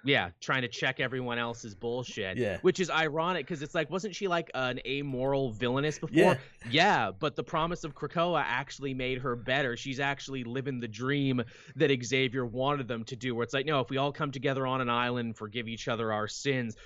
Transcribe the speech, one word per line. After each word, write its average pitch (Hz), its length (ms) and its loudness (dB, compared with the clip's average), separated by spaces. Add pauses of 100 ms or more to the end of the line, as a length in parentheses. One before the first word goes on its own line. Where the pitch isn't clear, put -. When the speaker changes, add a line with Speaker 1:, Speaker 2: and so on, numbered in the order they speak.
Speaker 1:
Yeah, 120 240 4 (100)
trying 135 220 0
to 123 80 -2
check 131 320 -2
everyone 123 380 -2
else's 117 360 -4
bullshit. 104 640 -4
Speaker 2:
Yeah. 101 240 0
Speaker 1:
Which 180 180 4
is 175 100 0
ironic, 160 580 0
'cause 156 140 -6
it's 151 140 -10
like, 156 140 0
wasn't 185 260 -4
she, 196 140 -2
like, 170 240 0
an 127 320 -2
amoral 139 680 0
villainess 127 480 0
before? 131 180 -6
Speaker 2:
Yeah. 175 200 8 (320)
Speaker 1:
Yeah, 147 420 6
but 117 240 -2
the 156 80 -4
promise 165 400 -2
of 156 120 -8
Krakoa 165 500 0
actually 135 480 -4
made 127 260 -2
her 127 160 -2
better. 127 400 0
She's 127 240 -6
actually 139 460 -2
living 127 340 -4
the 120 80 -4
dream 131 560 2 (320)
that 139 160 6 (120)
Xavier 131 420 0
wanted 131 420 0
them 113 180 -4
to 127 120 -8
do, 120 180 -4
where 117 80 0
it's 113 100 -4
like, 135 120 0
"No, 147 160 2
if 120 80 -2
we 135 80 -2
all 139 160 2
come 147 180 -2
together 135 340 0
on 131 160 0
an 120 80 0
island 123 380 2
and 113 100 -6
forgive 110 300 -6
each 113 220 -6
other 113 240 0
our 107 160 0
sins, 127 460 -2 (100)